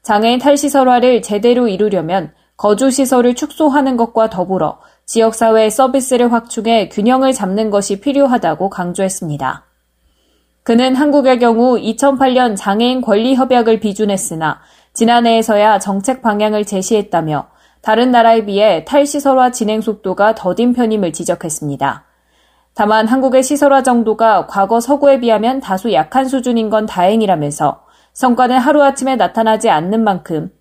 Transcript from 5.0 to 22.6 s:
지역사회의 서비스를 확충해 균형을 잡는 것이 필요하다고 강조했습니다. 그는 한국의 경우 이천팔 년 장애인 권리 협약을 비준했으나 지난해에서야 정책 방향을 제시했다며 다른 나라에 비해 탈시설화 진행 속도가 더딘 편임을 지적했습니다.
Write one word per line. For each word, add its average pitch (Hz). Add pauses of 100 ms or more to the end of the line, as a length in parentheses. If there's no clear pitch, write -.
지역사회의 220
서비스를 247
확충해 226
균형을 262
잡는 208
것이 196
필요하다고 240
강조했습니다. 175 (1000)
그는 254
한국의 262
경우 240
이천팔 262
년 240
장애인 233
권리 226
협약을 240
비준했으나 196 (320)
지난해에서야 226
정책 202
방향을 208
제시했다며 190 (340)
다른 233
나라에 226
비해 196
탈시설화 277
진행 220
속도가 208
더딘 226
편임을 214
지적했습니다. 151 (720)